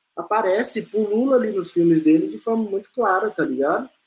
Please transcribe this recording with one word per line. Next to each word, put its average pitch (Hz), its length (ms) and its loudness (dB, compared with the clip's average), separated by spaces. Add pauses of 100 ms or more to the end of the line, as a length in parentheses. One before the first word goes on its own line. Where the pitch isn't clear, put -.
(160)
aparece, 208 680 -2
pulula 220 540 0
ali 214 140 0
nos 185 200 -6
filmes 170 300 4
dele 156 260 4
de - 100 -10
forma 226 260 -2
muito 196 300 -6
clara, 208 360 0
tá 160 140 -4
ligado? 139 460 -2 (180)